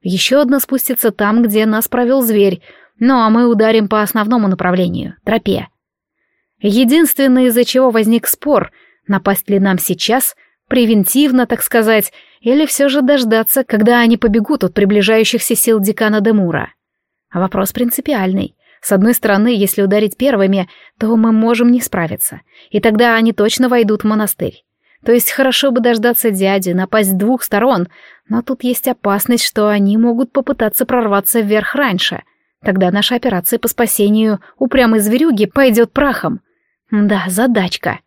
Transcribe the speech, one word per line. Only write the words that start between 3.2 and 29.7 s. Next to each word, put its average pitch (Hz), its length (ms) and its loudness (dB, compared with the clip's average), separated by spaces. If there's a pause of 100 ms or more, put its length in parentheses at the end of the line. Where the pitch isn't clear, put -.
мы 240 160 4
ударим 220 400 2
по 214 160 0
основному 214 440 0
направлению — 180 680 -2 (100)
тропе. 202 420 -2 (920)
Единственное, 254 880 2
из-за 240 200 2
чего 254 240 2
возник 226 380 0
спор, - 440 -2 (360)
напасть 196 420 -2
ли 202 100 2
нам 190 200 0
сейчас, - 560 -4 (320)
превентивно, 247 800 2
так - 160 -4
сказать, 220 500 0 (260)
или 269 280 0
всё 277 200 0
же 277 140 0
дождаться, 254 600 0
когда 233 360 2
они 233 180 4
побегут 226 460 0
от 180 120 -4
приближающихся 214 800 0
сил 220 240 0
декана 214 420 -2
Демура. 196 520 -2 (580)
А 175 80 -6
вопрос 190 320 -2
принципиальный. 196 840 -4 (300)
С - 60 -2
одной 208 240 2
стороны, 214 320 0
если 202 340 0
ударить 208 340 0
первыми, 196 540 0 (300)
то 226 160 0
мы 226 160 2
можем 233 400 2
не 247 100 2
справиться, - 600 -6 (280)
и 208 100 -2
тогда 226 360 2
они 226 180 2
точно 233 340 0
войдут 226 360 0
в - 20 -6
монастырь. 214 580 -4 (400)
То - 80 0
есть 240 200 2
хорошо 269 400 0
бы 240 100 -2
дождаться 233 480 0
дядю, 190 460 -2
напасть 196 340 0
с 196 40 -2
двух 214 280 0
сторон, 208 460 0 (420)
но 233 140 -2
тут - 200 -8
есть 247 240 -2
опасность, 208 560 -2
что 208 260 0
они 202 280 2